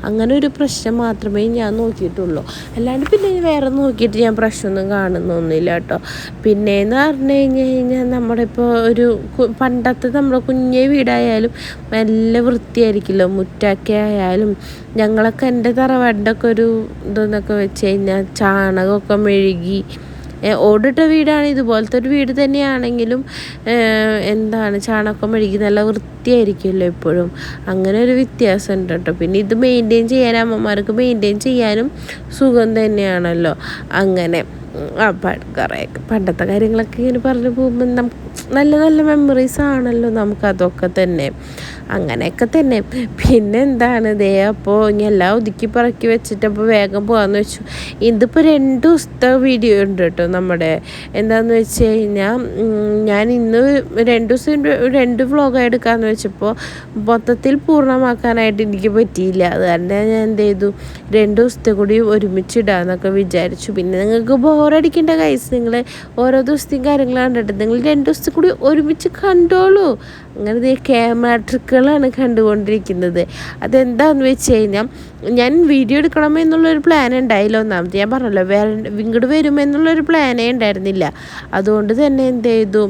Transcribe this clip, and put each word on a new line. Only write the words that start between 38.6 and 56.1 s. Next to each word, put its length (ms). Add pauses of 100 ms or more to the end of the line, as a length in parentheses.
നല്ല 260
മെമ്മറീസ് 500 (120)
ആണല്ലോ 380 (120)
നമുക്കതൊക്കെ 640 (120)
തന്നെ. 280 (680)
അങ്ങനെയൊക്കെ 500 (100)
തന്നെ. 220 (420)
പിന്നെ 380 (100)
എന്താണ് 420 (120)
ദേ 80 (220)
അപ്പോൾ 260 (140)
ഇനി 180
എല്ലാം 280
ഒതുക്കി 380
പറക്കി 360
വെച്ചിട്ട് 380
അപ്പോൾ 240
വേഗം 360
പോകാമെന്ന് 320
വെച്ചു. 200 (460)
ഇതിപ്പോൾ 420
രണ്ട് 380
ദിവസത്തെ 420 (160)
വീഡിയോ 300 (100)
ഉണ്ട് 180
കേട്ടോ 220 (100)
നമ്മുടെ. 360 (480)
എന്താണെന്ന് 400
വെച്ച് 200 (100)
കഴിഞ്ഞാൽ, 460 (260)
ഉം, 320 (160)
ഞാൻ 160 (120)
ഇന്ന് 240 (500)
രണ്ട് 200
ദിവസം 340 (320)
രണ്ട് 340
വ്ളോഗ് 360
എടുക്കാമെന്ന് 460